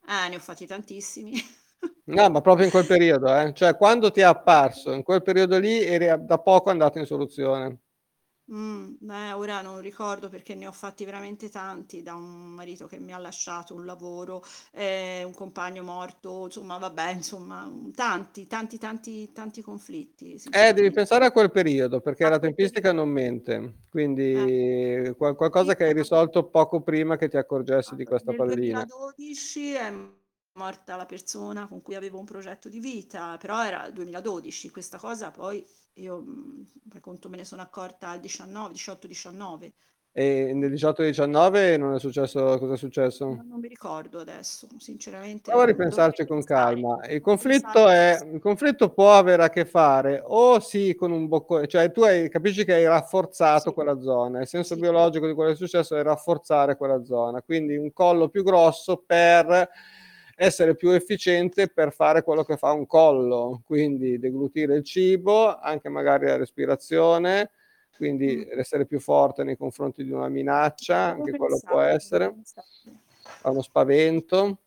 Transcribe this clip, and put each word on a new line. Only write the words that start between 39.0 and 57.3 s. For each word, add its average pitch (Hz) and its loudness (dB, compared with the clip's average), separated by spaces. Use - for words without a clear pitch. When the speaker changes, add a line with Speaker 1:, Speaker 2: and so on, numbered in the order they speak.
Speaker 1:
diciannove. 175 -18
Speaker 2:
E 135 -2
nel 139 -2
diciotto 151 -2
diciannove 160 2
non 139 -2
è 127 -4
successo, 135 -2
cosa 131 -4
è - -6
successo? 131 -4
Speaker 1:
No, 120 -10
non 240 -16
mi 233 -12
ricordo 165 -14
adesso, - -16
sinceramente 208 -16
Speaker 2:
Prova 247 6
a - 6
Speaker 1:
dovrei 165 4
Speaker 2:
ripensarci 156 0
con 151 -4
Speaker 1:
pensare, - -
Speaker 2:
calma. 120 0
Il 147 -4
Speaker 1:
dovrei - -
Speaker 2:
conflitto 220 4
Speaker 1:
pensare. - -
Speaker 2:
è, 175 6
il 156 -12
conflitto 214 0
può 202 8
avere 180 8
a 165 4
che 170 -2
fare 139 2
o 233 6
sì 196 -2
con 180 -4
un 160 -4
boccone, 151 -2
cioè 170 2
tu 226 2
hai, 180 4
capisci 190 -2
che 180 2
hai 165 6
rafforzato 160 2
Speaker 1:
Sì. - -
Speaker 2:
quella 143 -2
zona, 123 -2
il 131 -6
senso 170 -6
Speaker 1:
Sì. - -
Speaker 2:
biologico 165 2
di 156 -2
quello 156 0
che 156 -2
è - -20
successo 170 -2
è 147 0
rafforzare 147 0
quella 135 -2
zona, 120 -4